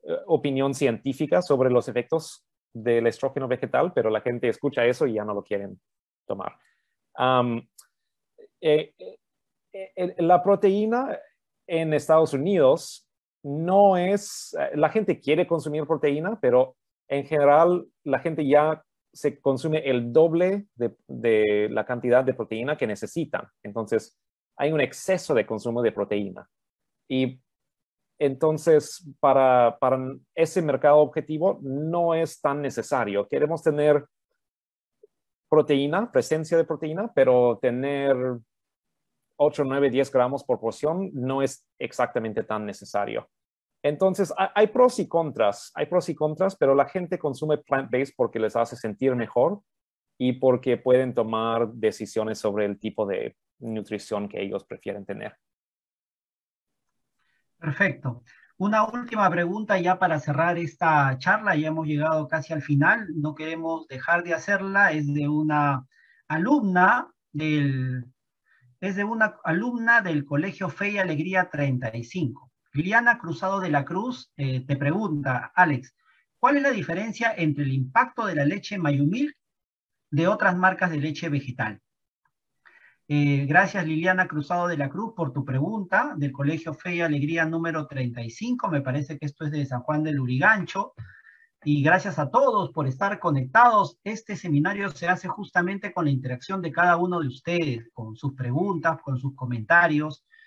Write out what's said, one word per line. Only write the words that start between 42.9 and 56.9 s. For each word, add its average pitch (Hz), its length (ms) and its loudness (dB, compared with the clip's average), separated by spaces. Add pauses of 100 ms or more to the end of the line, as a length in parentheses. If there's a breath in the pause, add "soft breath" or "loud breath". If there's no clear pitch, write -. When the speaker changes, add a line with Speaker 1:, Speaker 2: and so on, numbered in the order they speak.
Speaker 1:
Entonces, 180 540 0
ha-, 190 160 -2
hay 214 140 4
pros 247 320 4
y 156 80 -4
contras, 131 640 -2
hay 151 120 -6
pros 170 220 -2
y 160 60 -4
contras, 156 400 -2
pero 135 220 4
la 139 80 6
gente 180 340 -6
consume 151 400 -2
plant-based 135 580 -4
porque 120 220 -2
les 110 160 -2
hace 117 220 -2
sentir 123 400 -2
mejor 123 460 0 (540)
y 127 180 0
porque 127 420 2
pueden 127 380 2
tomar 113 580 -2
decisiones 110 640 -4
sobre 104 280 -2
el 101 120 -4
tipo 107 280 -6
de 90 300 -6 (220)
nutrición 104 680 -8
que 101 120 -10
ellos 98 240 -6
prefieren 101 400 -12
tener. 104 320 -12 (2250)